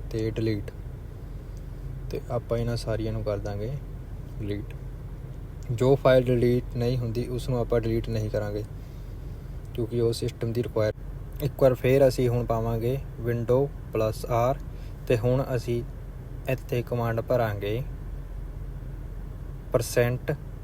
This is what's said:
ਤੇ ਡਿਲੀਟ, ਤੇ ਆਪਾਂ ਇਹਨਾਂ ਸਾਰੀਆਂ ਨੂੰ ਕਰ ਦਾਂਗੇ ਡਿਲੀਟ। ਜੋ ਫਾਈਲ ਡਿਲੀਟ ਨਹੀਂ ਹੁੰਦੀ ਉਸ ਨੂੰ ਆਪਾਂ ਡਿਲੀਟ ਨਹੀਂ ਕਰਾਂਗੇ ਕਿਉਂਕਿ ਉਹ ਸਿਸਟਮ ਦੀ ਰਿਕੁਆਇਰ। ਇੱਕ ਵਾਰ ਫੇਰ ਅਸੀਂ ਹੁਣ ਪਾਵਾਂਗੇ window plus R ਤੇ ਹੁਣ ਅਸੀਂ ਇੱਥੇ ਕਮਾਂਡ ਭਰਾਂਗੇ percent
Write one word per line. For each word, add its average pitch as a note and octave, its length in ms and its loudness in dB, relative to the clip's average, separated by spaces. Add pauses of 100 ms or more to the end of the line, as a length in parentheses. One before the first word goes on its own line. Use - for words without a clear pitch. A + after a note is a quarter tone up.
(120)
ਤੇ A2 200 -2
ਡਿਲੀਟ, A2 400 0 (1400)
ਤੇ - 180 -4
ਆਪਾਂ A#2 280 0
ਇਹਨਾਂ A#2 200 0
ਸਾਰੀਆਂ A2 360 -2
ਨੂੰ A2 100 -2
ਕਰ G#2 140 0
ਦਾਂਗੇ G#2 340 -4 (680)
ਡਿਲੀਟ। G#2 340 -4 (1000)
ਜੋ B2+ 240 6
ਫਾਈਲ C3 280 8
ਡਿਲੀਟ B2 520 4
ਨਹੀਂ A#2+ 220 2
ਹੁੰਦੀ A#2+ 300 -2
ਉਸ B2 220 -4
ਨੂੰ B2+ 100 2
ਆਪਾਂ A#2 220 2
ਡਿਲੀਟ A2+ 280 0
ਨਹੀਂ G#2+ 200 0
ਕਰਾਂਗੇ G#2 340 -2 (1120)
ਕਿਉਂਕਿ A#2 280 -2
ਉਹ A#2 120 4
ਸਿਸਟਮ A#2 400 -2
ਦੀ A#2+ 100 2
ਰਿਕੁਆਇਰ। G#2+ 300 2 (500)
ਇੱਕ - 180 -2
ਵਾਰ C3 120 10
ਫੇਰ C3+ 340 8
ਅਸੀਂ B2+ 220 4
ਹੁਣ A#2+ 160 2
ਪਾਵਾਂਗੇ A#2 520 2 (280)
window A#2+ 340 4 (340)
plus A2 240 2 (360)
R C3+ 40 -4 (500)
ਤੇ B2+ 100 6
ਹੁਣ B2 260 4 (120)
ਅਸੀਂ A#2+ 280 0 (640)
ਇੱਥੇ C3 320 0
ਕਮਾਂਡ A#2 400 0
ਭਰਾਂਗੇ A2 600 2 (1900)
percent B2 600 2 (300)